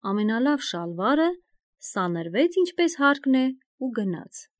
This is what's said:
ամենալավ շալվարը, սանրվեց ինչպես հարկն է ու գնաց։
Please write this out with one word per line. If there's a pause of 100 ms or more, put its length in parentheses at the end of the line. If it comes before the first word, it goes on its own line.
ամենալավ
շալվարը, (520)
սանրվեց
ինչպես
հարկն
է (280)
ու
գնաց։ (200)